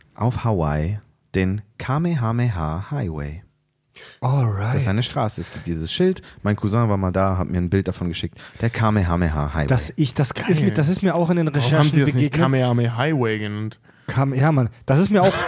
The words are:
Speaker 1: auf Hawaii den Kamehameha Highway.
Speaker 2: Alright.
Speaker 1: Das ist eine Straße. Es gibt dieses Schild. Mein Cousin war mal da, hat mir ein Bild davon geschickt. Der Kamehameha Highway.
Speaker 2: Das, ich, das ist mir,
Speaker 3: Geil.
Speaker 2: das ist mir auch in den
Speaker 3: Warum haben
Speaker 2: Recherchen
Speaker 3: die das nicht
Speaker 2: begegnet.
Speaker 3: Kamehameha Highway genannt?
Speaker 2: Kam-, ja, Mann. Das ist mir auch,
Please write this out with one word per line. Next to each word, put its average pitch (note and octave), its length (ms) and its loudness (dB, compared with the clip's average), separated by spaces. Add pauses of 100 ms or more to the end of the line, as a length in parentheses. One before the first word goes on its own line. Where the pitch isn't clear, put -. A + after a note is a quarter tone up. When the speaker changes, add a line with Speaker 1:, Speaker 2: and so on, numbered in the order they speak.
(160)
Speaker 1:
auf A#2 280 -2
Hawaii F2 560 0 (360)
den F#2+ 260 0 (160)
Kamehameha A#2 1120 -2
Highway. D#2+ 520 -6 (800)
Speaker 2:
Alright. A#2+ 520 0
Speaker 1:
Das C3+ 100 0
ist A2+ 40 -2
eine G#2 160 2
Straße. - 380 -2
Es - 120 -10
gibt D#2 140 -12
dieses D#2+ 260 -4
Schild. F#3 280 0 (220)
Mein G2+ 120 0
Cousin A2 340 0
war G2+ 80 2
mal F#2+ 140 0
da, F#2+ 260 2
hat F2+ 120 -2
mir F2+ 100 -2
ein F2 100 0
Bild F#2+ 180 2
davon F2+ 220 -4
geschickt. - 260 -8 (240)
Der A#2 120 0
Kamehameha E2+ 840 2
Highway. D2+ 140 0
Speaker 2:
Das, - 280 0
ich, C#3+ 200 0
das C#3 160 0
ist - 280 0
mir, G3 80 2
Speaker 3:
Geil. - 40 2
Speaker 2:
das D3+ 180 2
ist F#3 140 -2
mir F3+ 100 2
auch E3+ 160 0
in F3+ 80 2
den E3 100 2
Speaker 3:
Warum C#3+ 140 -2
haben - 20 2
Speaker 2:
Recherchen D3 300 4
Speaker 3:
die D#3 60 4
das C#3 80 4
nicht C3+ 80 2
Speaker 2:
begegnet. D3 260 2
Speaker 3:
Kamehameha A#2+ 560 2
Highway B2 420 0
genannt? G#2+ 400 -6 (280)
Speaker 2:
Kam-, C3+ 260 -2
ja, C#3 180 2
Mann. C3 180 2 (180)
Das C3+ 100 4
ist F#3+ 140 2
mir G3+ 100 4
auch, F#3 120 4 (140)